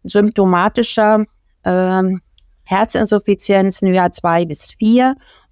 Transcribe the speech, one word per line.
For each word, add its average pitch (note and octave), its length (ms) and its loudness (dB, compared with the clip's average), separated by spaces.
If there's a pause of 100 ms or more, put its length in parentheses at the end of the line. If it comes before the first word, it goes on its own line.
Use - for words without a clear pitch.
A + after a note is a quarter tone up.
symptomatischer, G#3 1200 0 (380)
ähm, F#3 580 0 (420)
Herzinsuffizienz G3 1200 0
N F#3+ 100 2
Y F#3 60 2
A F3+ 120 0
zwei E3+ 360 -2
bis - 260 -12
vier B3 420 2 (380)